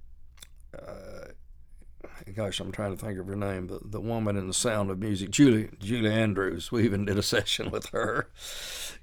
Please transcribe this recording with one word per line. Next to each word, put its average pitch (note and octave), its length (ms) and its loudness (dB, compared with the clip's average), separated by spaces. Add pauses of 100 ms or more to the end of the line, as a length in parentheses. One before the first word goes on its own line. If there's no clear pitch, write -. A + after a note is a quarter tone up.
(800)
uh, - 460 -14 (1080)
gosh, G2 260 -2
I'm F#2+ 120 -6
trying G2+ 240 -4
to - 80 -10
think G#2 140 -4
of F#2 80 -8
her G2 100 -4
name. G2 300 -2
The, F#2 180 -8
the G#2 160 -6
woman G#2+ 360 0
in F#2+ 100 -2
The F#2 80 -2
Sound G#2+ 360 2
of F#2+ 100 -4
Music, G2+ 300 -2
Julie, A2+ 400 8 (100)
Julie G#2+ 320 2
Andrews. G2 580 2
We A#2 140 6
even G2+ 200 4
did G2+ 140 4
a A2+ 40 4
<laughs> - 0 -
session A2 480 0
with - 160 -4
her A2+ 420 -2 (760)